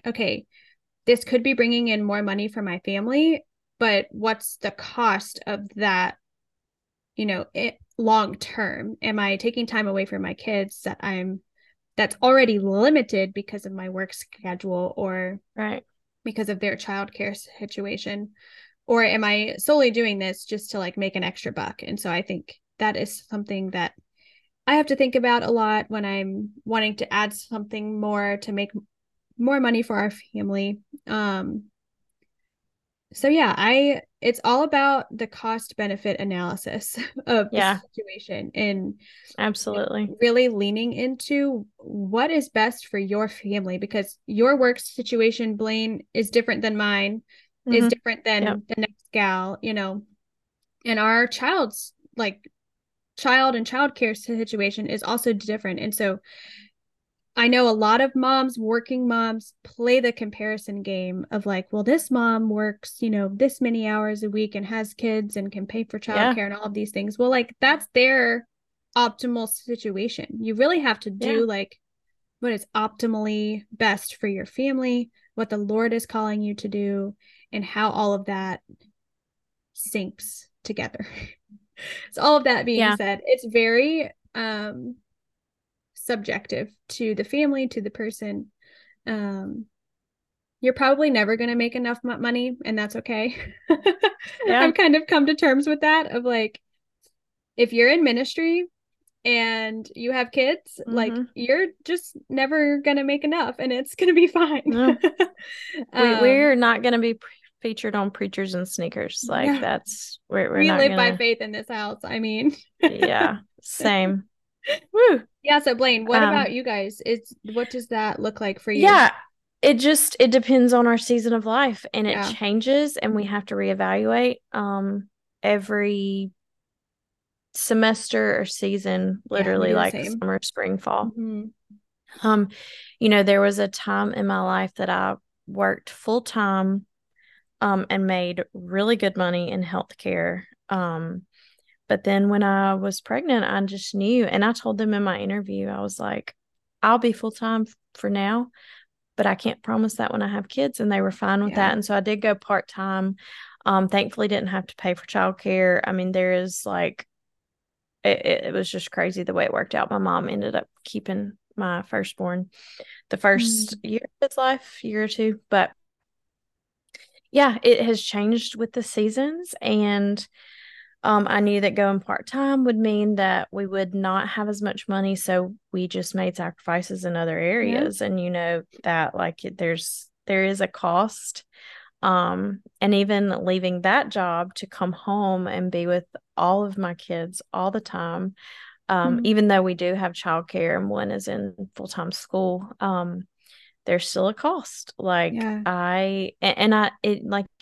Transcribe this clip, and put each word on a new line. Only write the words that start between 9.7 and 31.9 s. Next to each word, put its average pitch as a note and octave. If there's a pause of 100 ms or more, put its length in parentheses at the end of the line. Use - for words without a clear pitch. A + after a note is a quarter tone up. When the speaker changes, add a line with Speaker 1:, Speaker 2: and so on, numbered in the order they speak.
Speaker 1:
away G3
from G3
my F3+
kids G3
that -
I'm F#3+ (560)
that's G#3
already B3
limited G3
because G3+
of G3
my F#3
work F#3
schedule F3+
or F#3 (160)
Speaker 2:
Right. G#3+ (380)
Speaker 1:
because G#3+
of G3
their G3
childcare G3+ (240)
situation? G#3 (560)
Or A#3
am A3
I G#3
solely C#4
doing G#3+
this F#3
just G#3
to, G#3
like, F3+
make F#3+
an F#3+
extra -
buck? -
And G#3
so F#3+
I F3
think - (200)
that G#3+
is -
something G3+
that F3+ (760)
I C#4
have D4+
to C#4+
think C4
about A#3+
a -
lot G#3+
when G#3+
I'm G3 (140)
wanting G#3+
to -
add G#3
something G#3+
more G3+
to G#3
make G3+ (640)
more C4+
money A#3
for A3+
our G3+
family. G3+ (280)
Um, G#3 (1500)